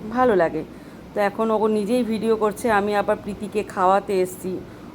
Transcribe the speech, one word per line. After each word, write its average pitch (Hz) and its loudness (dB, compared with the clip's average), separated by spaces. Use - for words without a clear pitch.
ভালো 247 4
লাগে। 160 2
তো 208 -2
এখন 208 0
ও 214 2
নিজেই 220 2
ভিডিও 220 0
করছে, 214 0
আমি 208 2
আবার 202 2
প্রীতিকে 202 -6
খাওয়াতে 196 2
এসছি, 180 -4